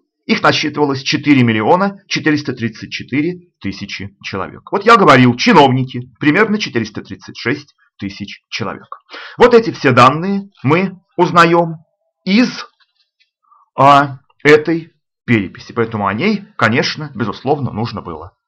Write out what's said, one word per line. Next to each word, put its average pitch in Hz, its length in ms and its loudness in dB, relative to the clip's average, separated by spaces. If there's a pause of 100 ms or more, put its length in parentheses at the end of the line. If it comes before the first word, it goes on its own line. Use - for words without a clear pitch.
(260)
Их 220 160 -2
насчитывалось 143 600 -2
четыре 139 400 2
миллиона 143 540 0 (100)
четыреста 147 460 -4
тридцать 113 400 -10
четыре 165 560 -6 (100)
тысячи 98 640 -12
человек. 82 480 -12
Вот - 140 -4
я 233 100 8
говорил, 135 400 4
чиновники, 131 840 0
примерно 202 420 0
четыреста 120 420 -8
тридцать - 340 -16
шесть 135 400 -8 (240)
тысяч 202 500 -12
человек. - 380 -10 (500)
Вот 247 160 6
эти 226 200 4
все - 180 0
данные 160 580 2 (140)
мы 180 340 0 (200)
узнаем 170 680 2 (400)
из, 202 420 0 (1120)
а, 139 420 4 (260)
этой 156 480 2 (320)
переписи. 107 480 -2
Поэтому 110 340 -4
о 95 60 -2
ней, 196 320 -2 (100)
конечно, 151 580 -2
безусловно, 120 580 -4
нужно 107 300 -8
было 85 300 -14 (160)